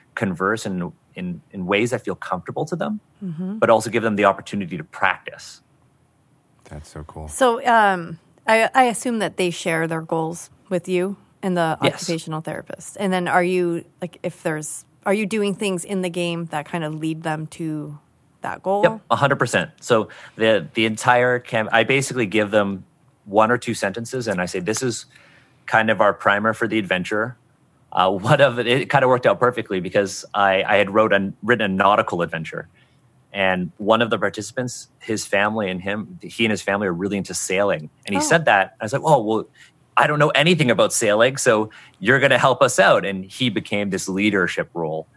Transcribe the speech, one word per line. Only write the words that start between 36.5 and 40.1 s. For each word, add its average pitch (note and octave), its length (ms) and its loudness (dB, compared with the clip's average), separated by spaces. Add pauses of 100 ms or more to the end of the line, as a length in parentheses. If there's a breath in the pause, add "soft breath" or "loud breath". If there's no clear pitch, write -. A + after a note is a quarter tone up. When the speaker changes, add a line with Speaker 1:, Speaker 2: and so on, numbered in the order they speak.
Speaker 1:
his G2 100 -2
family G2+ 260 -2
are F2+ 60 0
really F#2+ 240 -4
into F#2 180 -6
sailing. F#2 540 -2 (160)
And G#2 100 -6
he F#2+ 60 0
Speaker 2:
Oh. D4+ 40 -2
Speaker 1:
said E3 200 0
that. G2+ 360 2
I A2 40 -8
was G#2+ 80 -8
like, C#3 120 -2
"Oh, D3 180 4
well, G#2+ 240 -2 (500 soft breath)
I C#3 100 4
don't D3+ 120 0